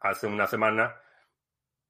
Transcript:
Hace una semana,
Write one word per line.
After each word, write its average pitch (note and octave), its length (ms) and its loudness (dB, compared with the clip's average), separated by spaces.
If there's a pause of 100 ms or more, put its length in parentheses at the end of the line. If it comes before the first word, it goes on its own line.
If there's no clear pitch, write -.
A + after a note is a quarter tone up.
Hace G2 260 -2
una G#2 180 2
semana, A2 500 0 (960)